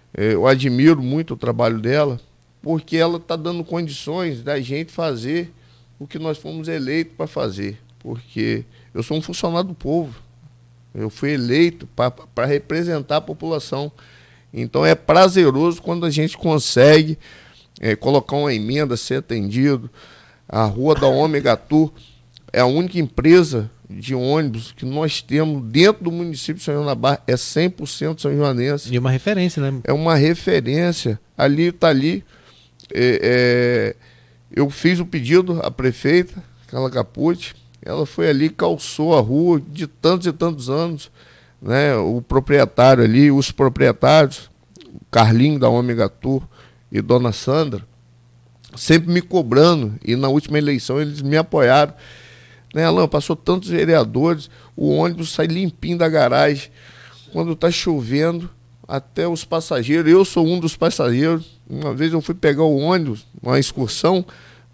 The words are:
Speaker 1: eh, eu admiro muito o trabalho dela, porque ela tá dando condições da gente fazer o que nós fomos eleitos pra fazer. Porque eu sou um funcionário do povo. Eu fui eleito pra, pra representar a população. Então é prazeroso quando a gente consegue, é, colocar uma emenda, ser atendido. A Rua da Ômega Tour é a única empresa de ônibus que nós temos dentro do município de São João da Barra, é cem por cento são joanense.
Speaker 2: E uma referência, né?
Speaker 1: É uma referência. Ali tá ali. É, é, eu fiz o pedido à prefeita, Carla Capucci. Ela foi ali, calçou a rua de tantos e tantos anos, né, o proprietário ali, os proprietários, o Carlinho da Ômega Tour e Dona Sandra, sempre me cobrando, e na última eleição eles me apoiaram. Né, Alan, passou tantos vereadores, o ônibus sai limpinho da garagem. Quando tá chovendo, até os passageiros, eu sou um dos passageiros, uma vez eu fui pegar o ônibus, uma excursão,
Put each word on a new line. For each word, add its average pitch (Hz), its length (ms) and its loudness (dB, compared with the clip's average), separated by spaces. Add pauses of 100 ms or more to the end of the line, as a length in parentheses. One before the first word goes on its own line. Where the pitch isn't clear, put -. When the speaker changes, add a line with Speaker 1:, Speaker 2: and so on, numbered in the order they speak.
(140)
Speaker 1:
eh, 107 200 0
eu 95 120 2
admiro 135 560 4
muito 143 320 -4
o - 20 -12
trabalho 117 420 -2
dela, 127 420 -2 (400)
porque 160 360 -4
ela 165 240 0
tá 165 160 -8
dando 170 260 -8
condições 160 800 -8
da 139 180 -6
gente 139 320 -8
fazer 156 600 -6 (460)
o 143 80 -16
que 160 120 -14
nós 156 180 -6
fomos 156 320 -12
eleitos 160 480 -6
pra 156 100 -8
fazer. 101 520 -8 (220)
Porque 113 640 -6 (280)
eu - 100 -8
sou 151 140 -6
um 156 60 -6
funcionário 175 460 -6
do 180 60 -12
povo. 147 400 -6 (800)
Eu 87 160 -8
fui - 200 -6
eleito 147 640 0
pra, 123 160 0
pra - 340 -8
representar 147 720 -4
a 156 40 0
população. 151 680 -8 (640)
Então 123 340 -2
é 160 80 6
prazeroso 170 880 4
quando 170 240 -4
a 160 40 -2
gente 151 260 -2
consegue, 156 840 4 (640)
é, 110 140 -2
colocar 139 420 -2
uma 143 180 -2
emenda, 120 420 -4
ser - 200 -6
atendido. 120 720 -2 (580)
A 110 160 0
Rua 120 300 0
da 139 120 0
Ômega 135 500 2
Tour 156 360 0 (600)
é - 80 0
a 123 60 4
única 170 320 -2
empresa 147 720 4 (180)
de 110 260 -10
ônibus 131 580 -2
que - 140 -12
nós 147 340 -4
temos 147 440 -2
dentro 175 400 4
do 170 60 -4
município 170 440 -8
de 185 80 -14
São 156 120 -4
João 147 120 -2
da 139 80 -2
Barra, 127 320 0
é 127 100 0
cem 170 340 -2
por 156 160 -12
cento 156 360 -8
são 143 120 -2
joanense. 139 580 -2
Speaker 2:
E 123 60 0
uma 131 120 -2
referência, 180 520 -2
né? 135 220 -4
Speaker 1:
É - 80 0
uma 160 240 2
referência. 156 1040 0 (160)
Ali 147 340 2
tá 175 180 0
ali. 156 360 0 (680)
É, 123 300 2
é, 123 720 2 (540)
eu 143 200 0
fiz 175 280 0
o 175 60 -2
pedido 170 580 0
à - 80 -4
prefeita, 165 720 0 (240)
Carla 127 240 -6
Capucci. 127 640 -4 (280)
Ela 147 220 -4
foi 165 240 -2
ali, 147 200 2
calçou 165 680 -2
a 139 40 6
rua 147 400 2
de 151 260 -12
tantos 175 400 0
e 170 60 -2
tantos 160 360 -4
anos, 156 400 -6 (520)
né, 135 360 0
o 107 240 -2
proprietário 131 840 4
ali, 123 280 6
os 139 200 2
proprietários, 135 1000 2 (420)
o - 80 -20 (100)
Carlinho 117 480 4
da 123 100 4
Ômega 117 400 0
Tour 131 340 -4 (480)
e 107 100 -4
Dona 123 320 2
Sandra, 131 500 -4 (920)
sempre 165 360 2
me 175 120 2
cobrando, 147 720 2 (100)
e 117 120 0
na 135 120 0
última 147 300 0
eleição 143 420 -2
eles 147 220 -6
me 139 140 0
apoiaram. 147 580 2 (800)
Né, 156 100 0
Alan, 165 240 2
passou 147 260 -2
tantos 185 360 -4
vereadores, 156 800 0 (260)
o 147 140 -2
ônibus 165 420 -2
sai 160 140 -2
limpinho 175 500 -4
da 165 120 2
garagem. 143 600 2 (640)
Quando 165 240 -4
tá 170 140 0
chovendo, 165 800 -2 (360)
até - 400 -6
os 170 180 -6
passageiros, 156 680 0
eu 180 120 8
sou 165 220 0
um 175 140 0
dos 165 160 -4
passageiros, 160 840 -2 (100)
uma 131 260 -6
vez 156 180 -2
eu 165 80 0
fui 165 140 -6
pegar 156 300 2
o 151 120 2
ônibus, 151 500 -2 (160)
uma 127 160 0
excursão, 156 640 -2 (500)